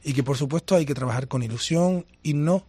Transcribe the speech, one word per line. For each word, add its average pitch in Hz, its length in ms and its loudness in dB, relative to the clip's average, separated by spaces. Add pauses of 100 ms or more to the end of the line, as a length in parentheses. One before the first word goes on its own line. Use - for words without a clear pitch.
Y 147 80 -4
que, 131 120 0
por 131 120 0
supuesto, 151 400 0
hay 160 100 4
que 139 80 -4
trabajar 127 360 -4
con 127 120 -2
ilusión 165 640 0 (160)
y 151 120 -2
no 165 360 2